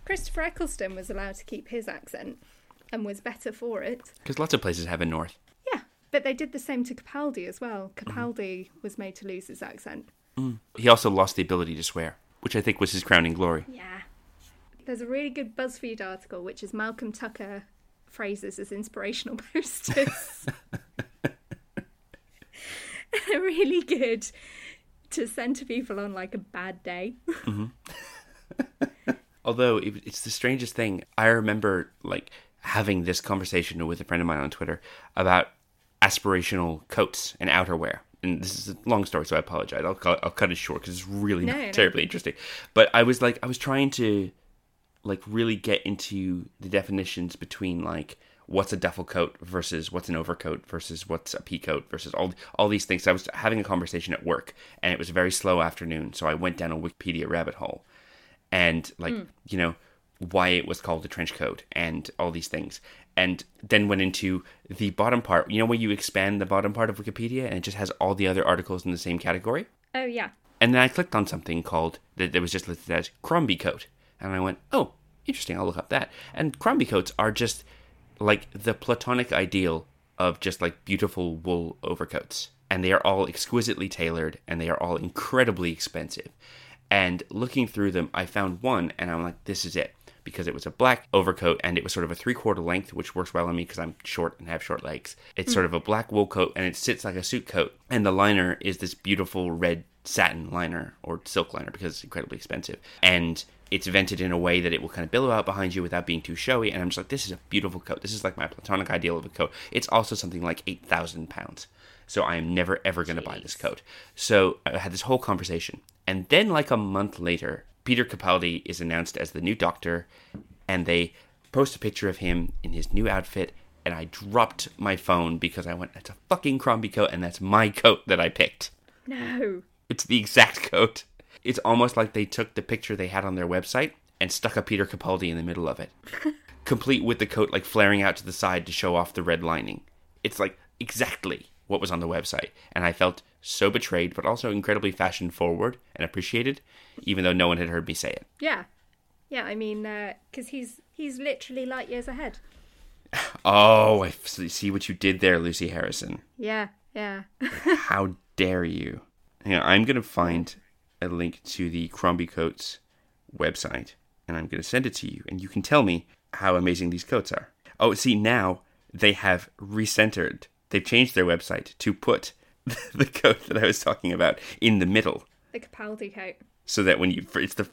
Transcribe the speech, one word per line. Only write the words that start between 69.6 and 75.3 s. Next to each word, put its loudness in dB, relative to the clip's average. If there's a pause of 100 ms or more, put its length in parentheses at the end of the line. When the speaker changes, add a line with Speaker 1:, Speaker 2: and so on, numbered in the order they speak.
Speaker 1:
Oh, -4
yeah. -6 (320)
Speaker 2:
And 6
then 6
I 8
clicked -2
on 2
something -4
called, -2 (180)
that, 0
that 4
was -2
just -4
listed -6
as -2 (120)
Crombie 0
coat. -4 (320)
And -8
I 0
went, -2 (120)
"Oh, 0 (320)
interesting, -6